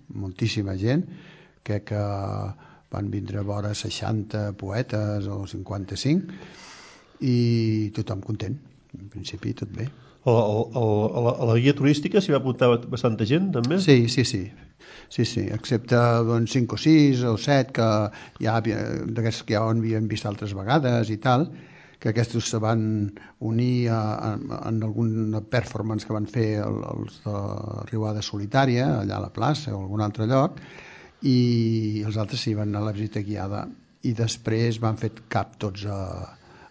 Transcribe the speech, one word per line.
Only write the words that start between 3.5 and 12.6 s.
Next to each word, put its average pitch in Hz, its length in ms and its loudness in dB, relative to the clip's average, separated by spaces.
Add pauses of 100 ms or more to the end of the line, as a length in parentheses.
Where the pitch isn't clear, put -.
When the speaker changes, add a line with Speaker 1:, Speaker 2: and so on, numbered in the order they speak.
Speaker 1:
seixanta 107 760 -4
poetes 104 760 -4
o 101 160 -6
cinquanta-cinc 98 920 -4 (840)
i 123 200 2 (540)
tothom 98 300 -6
content, 107 360 -6 (320)
en 95 200 -16
principi 107 440 -8
tot 104 180 -10
bé. 117 160 -8 (360)
Speaker 2:
A 123 100 6
la, 117 80 6
a 110 400 0
la, 110 120 4 (100)
a 120 180 0
la, 120 100 2
a 131 160 0
la 113 80 4
guia 131 200 6
turística 147 460 4
s'hi 156 120 0
va 135 80 4
apuntar 127 300 4 (100)